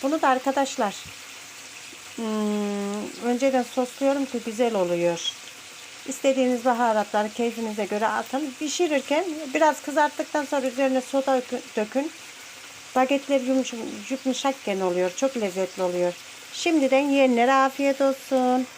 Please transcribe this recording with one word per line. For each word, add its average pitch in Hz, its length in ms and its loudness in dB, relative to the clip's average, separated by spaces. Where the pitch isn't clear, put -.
Bunu 302 180 2
da 285 80 4
arkadaşlar, 262 640 0
hmm, 208 1080 -2
önceden 254 380 2
sosluyorum 269 640 0
ki 247 200 -4
güzel 226 300 0
oluyor. 175 560 2
İstediğiniz 254 580 2
baharatları 220 640 2
keyfinize 220 560 -2
göre 208 220 0
atın. 254 520 -2
Pişirirken 302 680 0
biraz 302 280 4
kızarttıktan 294 640 0
sonra 269 220 0
üzerine 262 340 2
soda 269 360 2
dökü-, 247 240 -4
dökün. 262 360 -2
Bagetler 277 460 2
yumuşak, 247 380 0
yumuşakken 262 680 -2
oluyor. 180 360 2
Çok 262 220 0
lezzetli 185 460 -2
oluyor. 180 300 2
Şimdiden 277 560 4
yiyenlere 262 440 6
afiyet 269 480 2
olsun. 254 680 2